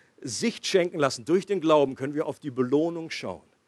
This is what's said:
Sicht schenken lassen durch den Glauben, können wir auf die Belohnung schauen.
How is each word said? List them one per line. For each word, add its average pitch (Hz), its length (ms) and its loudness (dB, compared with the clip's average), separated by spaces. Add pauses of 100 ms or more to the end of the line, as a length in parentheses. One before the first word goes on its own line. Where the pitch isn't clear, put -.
(220)
Sicht 131 440 -4
schenken 175 340 2
lassen 131 260 0
durch 175 200 2
den 196 160 -2
Glauben, 147 340 4
können 135 180 -6
wir 151 120 -4
auf 143 140 -8
die 147 120 -12
Belohnung 151 580 0
schauen. 92 340 -8 (240)